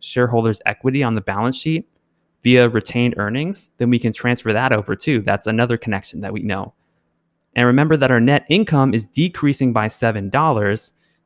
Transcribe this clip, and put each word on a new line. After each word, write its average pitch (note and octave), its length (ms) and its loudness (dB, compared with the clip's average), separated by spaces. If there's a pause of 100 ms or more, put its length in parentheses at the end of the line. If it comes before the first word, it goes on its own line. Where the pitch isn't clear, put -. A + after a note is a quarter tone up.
shareholders' A#2 640 0
equity C3 380 -2
on A#2 100 0
the G#2+ 60 -2
balance G#2 360 -4
sheet D#3+ 320 -4 (540)
via B2 260 6
retained A#2 480 -2
earnings, C3 600 -6
then A#2+ 120 0
we A#2+ 80 4
can A#2 140 -2
transfer A#2+ 400 -2
that B2 200 2
over G#2 240 -2
too. C3+ 260 -2
That's G2 240 -2
another A#2 320 0
connection - 440 -6
that G2 100 -8
we G#2 100 -8
know. G2 320 -6 (800)
And A#2+ 100 4
remember D3 300 4
that C3+ 140 4
our A#2+ 100 4
net C#3+ 300 2
income D3+ 420 2
is A2 140 -2
decreasing - 640 0
by A2 160 0
seven G#2+ 400 -4
dollars, A2 640 0 (340)